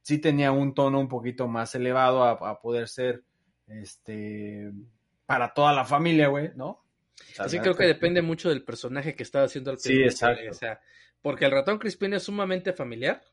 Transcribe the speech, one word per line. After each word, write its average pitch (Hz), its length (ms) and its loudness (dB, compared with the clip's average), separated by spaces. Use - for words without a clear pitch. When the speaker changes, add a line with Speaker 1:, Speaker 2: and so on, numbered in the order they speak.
Speaker 1:
sí 147 180 -2
tenía 143 320 4
un 139 220 0
tono 139 260 2
un 135 100 -2
poquito 123 380 -6
más 113 280 -4
elevado 127 480 4
a, 120 80 6
a 107 280 -4
poder 117 280 -4
ser, 127 360 -4
este, 104 1040 -12
para 123 280 -2
toda 147 200 4
la 131 120 2
familia, 160 420 4
güey, 143 280 0
¿no? 131 140 -8
O - 640 -20
sea, 101 120 -6
Speaker 2:
Así 175 120 -4
Speaker 1:
la - 60 -4
Speaker 2:
creo 185 100 4
Speaker 1:
neta - 100 0
Speaker 2:
que 180 40 6
depende 170 340 2
mucho 165 280 -2
del 139 140 0
personaje 139 520 -8
que 123 80 -10
estaba 139 220 2
haciendo 135 260 -6
al 131 80 -8
Speaker 1:
Sí, - 100 -4
Speaker 2:
principio, 131 220 6
Speaker 1:
exacto. 113 400 0
Speaker 2:
o - 20 -12
sea, 110 260 -10
porque - 240 -2
el 139 60 6
Ratón 180 280 2
Crispín 202 340 -4
es 196 100 -4
sumamente 190 500 -4
familiar 127 480 -4